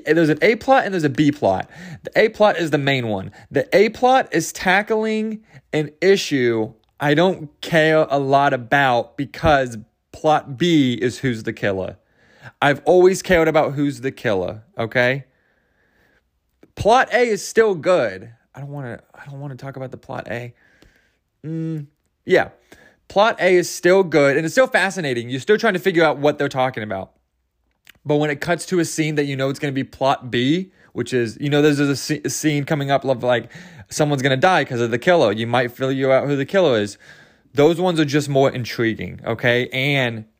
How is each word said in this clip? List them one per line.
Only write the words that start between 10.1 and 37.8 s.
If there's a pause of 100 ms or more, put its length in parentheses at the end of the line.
plot
B
is
who's
the
killer. (640)
I've
always
cared
about
who's
the
killer, (160)
okay? (1500)
Plot
A
is
still
good. (220)
I
don't
wanna, (140)
I
don't
wanna
talk
about
the
plot
A. (920)
Mm, (380)
yeah. (580)
Plot
A
is
still
good,
and
it's
still
fascinating.
You're
still
trying
to
figure
out
what
they're
talking
about. (960)
But
when
it
cuts
to
a
scene
that
you
know
it's
gonna
be
plot
B, (220)
which
is,
you
know,
there's,
there's
a
sce-,
a
scene
coming
up
of,
like, (380)
someone's
gonna
die
'cause
of
the
killer.
You
might
figure
out
who
the
killer
is. (560)
Those
ones